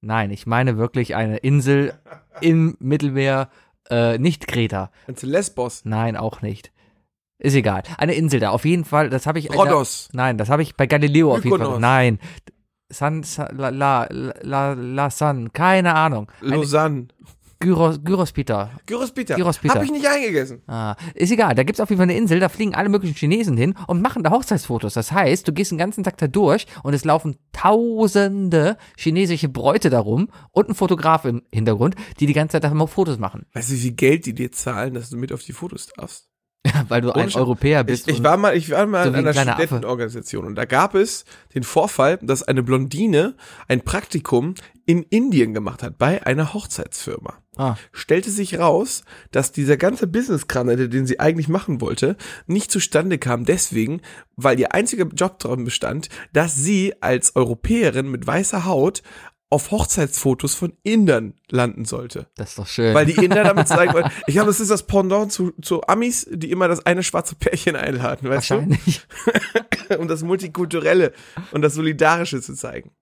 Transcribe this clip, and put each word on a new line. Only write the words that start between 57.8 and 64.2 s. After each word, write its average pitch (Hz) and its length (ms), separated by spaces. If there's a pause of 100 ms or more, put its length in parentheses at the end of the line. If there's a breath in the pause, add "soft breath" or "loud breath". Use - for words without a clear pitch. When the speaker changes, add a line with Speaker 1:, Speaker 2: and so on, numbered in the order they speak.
Speaker 2:
mit 123 160
weißer 196 380
Haut 180 380 (480 loud breath)
auf 147 200
Hochzeitsfotos - 840
von 170 160 (100)
Indern 165 520 (140)
landen 123 360
sollte. 120 500
Speaker 1:
Das - 160
ist - 80
doch 101 80
schön. 117 260
Speaker 2:
Weil 147 140
die 170 180
Inder 208 200
damit 175 240
zeigen 170 240
Speaker 1:
<laughs> - 20
Speaker 2:
wollen, 165 160 (160 loud breath)